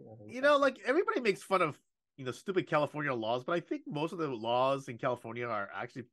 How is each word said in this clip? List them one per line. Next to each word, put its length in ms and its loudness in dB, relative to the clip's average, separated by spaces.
you 120 -10
know, 160 6
like, 280 2
everybody 340 2
makes 240 0
fun 180 2
of, 160 0
you 80 -14
know, 60 -2
stupid 360 -2
California 460 0
laws, 300 0
but 80 -4
I 80 2
think 260 -6
most 280 -4
of 40 -8
the 120 -2
laws 580 2
in 100 -10
California 480 -4
are 300 -4
actually 380 -8